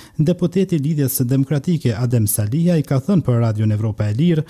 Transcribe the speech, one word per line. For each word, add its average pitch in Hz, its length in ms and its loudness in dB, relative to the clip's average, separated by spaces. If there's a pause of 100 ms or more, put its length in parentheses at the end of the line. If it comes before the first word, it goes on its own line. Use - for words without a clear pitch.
(160)
Deputeti 175 640 0
i - 20 -2
Lidhjes 143 460 0
Demokratike, 135 720 0
Adem 120 320 0
Salia, 160 480 0
i 143 80 -2
ka 135 160 0
thënë 190 240 0
për 120 160 2
Radion 110 320 0
Evropa 104 340 -2
e 104 80 -2
Lirë 156 340 2